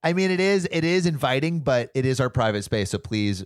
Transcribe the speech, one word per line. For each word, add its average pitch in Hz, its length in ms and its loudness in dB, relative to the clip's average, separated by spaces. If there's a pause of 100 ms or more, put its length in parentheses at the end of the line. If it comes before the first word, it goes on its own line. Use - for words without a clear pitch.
I 170 100 2
mean, 185 180 2
it 180 80 0
is, 190 320 2
it 165 120 -2
is 175 220 2
inviting, 151 540 0
but 127 340 0
it 131 140 0
is 131 120 0
our 127 120 0
private 107 320 0
space. 104 260 -2
So 104 80 -4
please 101 480 -2